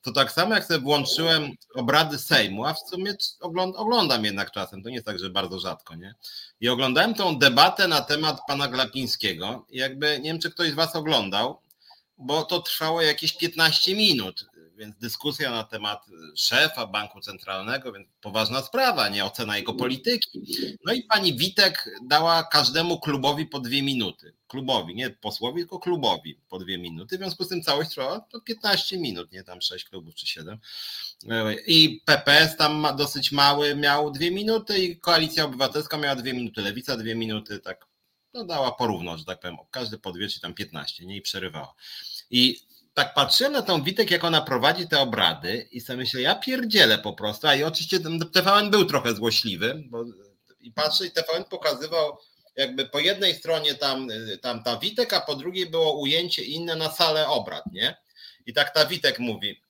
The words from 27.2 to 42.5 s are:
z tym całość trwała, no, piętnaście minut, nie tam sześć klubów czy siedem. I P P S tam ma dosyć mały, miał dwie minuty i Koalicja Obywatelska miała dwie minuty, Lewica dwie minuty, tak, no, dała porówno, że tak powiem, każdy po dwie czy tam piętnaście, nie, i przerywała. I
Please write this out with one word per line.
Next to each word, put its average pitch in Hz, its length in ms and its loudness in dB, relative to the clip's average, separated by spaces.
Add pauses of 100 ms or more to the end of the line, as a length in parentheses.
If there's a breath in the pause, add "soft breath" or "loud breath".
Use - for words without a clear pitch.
z 180 40 -8
tym 175 140 -4
całość 156 280 0
trwała, 156 420 -6
no, 226 80 -14
piętnaście 202 580 -2
minut, 90 340 -6
nie 92 120 -16
tam 90 180 -14
sześć - 220 -6
klubów 82 300 -16
czy - 120 -10
siedem. 90 320 -10 (1080 loud breath)
I 160 380 6
P 147 200 4
P 143 80 6
S 156 240 6
tam 151 180 4
ma 151 180 2
dosyć 139 400 -2
mały, 143 440 4
miał 147 340 2
dwie 151 200 -2
minuty 214 480 0
i 180 220 -2
Koalicja 165 440 2
Obywatelska 139 520 -2
miała 139 200 0
dwie 127 160 -6
minuty, 117 300 -4
Lewica 120 340 -4
dwie 113 180 -4
minuty, 107 440 -4
tak, - 280 -14 (480)
no, 233 100 -10
dała 143 280 -2
porówno, 87 460 -2
że 78 60 -14
tak 92 160 -10
powiem, 85 160 -10 (140)
każdy 113 280 -8
po 92 140 -10
dwie 95 160 -6
czy - 120 -8
tam 82 140 -12
piętnaście, 82 520 -10
nie, 98 100 -12
i 95 60 -12
przerywała. 80 520 -8 (560 loud breath)
I 123 300 4 (340)